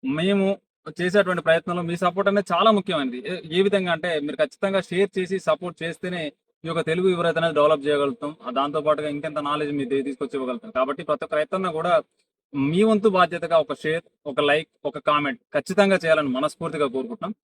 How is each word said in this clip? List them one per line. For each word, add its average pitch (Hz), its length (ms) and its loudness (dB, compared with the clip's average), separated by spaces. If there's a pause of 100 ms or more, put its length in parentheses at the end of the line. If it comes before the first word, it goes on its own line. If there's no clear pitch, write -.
మేము 190 440 0 (540)
చేసేటువంటి 180 400 2
ప్రయత్నంలో 170 420 0
మీ 170 120 -4
సపోర్ట్ 185 340 0
అనేది 196 240 0
చాలా 196 180 4
ముఖ్యమైనది. 151 560 -2
ఏ, 175 80 -6 (160)
ఏ 180 100 2
విధంగా 196 300 2
అంటే 165 280 -2
మీరు 147 160 -6
ఖచ్చితంగా 190 460 -2
షేర్ 190 280 0 (100)
చేసి 185 200 -4
సపోర్ట్ 170 440 -2
చేస్తేనే 170 380 -6 (420)
ఈ 160 40 -8
యొక్క 165 140 -2
తెలుగు 180 280 2
యువరైతు 170 280 2
అనేది 165 180 0
డెవలప్ 147 320 4
చేయగలుగుతాం. 147 560 0
ఆ, 123 80 -8
దాంతో 143 300 0
పాటుగా 151 280 0
ఇంకెంత 147 300 -6
నాలెడ్జ్ 147 360 -4
మీ 143 100 -2
దగ్గరికి 135 180 -2
తీసుకొచ్చి 135 320 -6
ఇవ్వగలుగుతాం. 127 360 -6
కాబట్టి 139 320 -2
ప్రతి 151 220 -2
ఒక్క 156 100 -4
రైతన్న 180 360 -2
కూడా 165 220 0 (600)
మీ 147 300 2
వంతు 220 260 4
బాధ్యతగా 170 480 2
ఒక 147 160 2
షేర్, 156 300 -4 (220)
ఒక 143 140 -4
లైక్, 151 300 2 (160)
ఒక 143 120 -4
కామెంట్ 147 420 0 (140)
ఖచ్చితంగా 190 520 2
చేయాలని 156 240 4
మనస్ఫూర్తిగా 147 580 -2
కోరుకుంటున్నాం. 127 460 -6 (100)